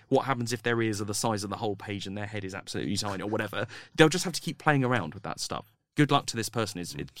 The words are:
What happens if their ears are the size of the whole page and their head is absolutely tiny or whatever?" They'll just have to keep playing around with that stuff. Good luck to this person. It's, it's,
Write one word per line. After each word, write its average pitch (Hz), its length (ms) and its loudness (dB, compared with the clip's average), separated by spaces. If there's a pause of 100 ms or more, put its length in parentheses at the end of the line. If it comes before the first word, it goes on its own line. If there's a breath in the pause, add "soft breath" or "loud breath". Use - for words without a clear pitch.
What 131 180 4
happens 120 280 0
if 120 100 -6
their 117 180 4
ears 110 200 0
are 104 40 -2
the 104 80 -4
size 104 300 0
of 104 60 -6
the 98 80 -4
whole 107 180 -2
page 98 320 -8
and 98 100 -6
their 104 100 -4
head 101 180 -8
is 95 100 -8
absolutely 90 420 -4
tiny 98 240 -4
or 104 80 -4
whatever?" 107 380 -2 (280 loud breath)
They'll 156 140 10
just 175 140 0
have 175 100 -4
to - 80 -6
keep - 180 -6
playing 143 260 4
around 107 280 0
with - 100 -12
that - 160 -8
stuff. - 260 -6 (300)
Good 143 140 4
luck 143 180 4
to - 100 -6
this 110 120 -2
person. 107 300 -2
It's, 76 160 -8
it's, 73 240 -8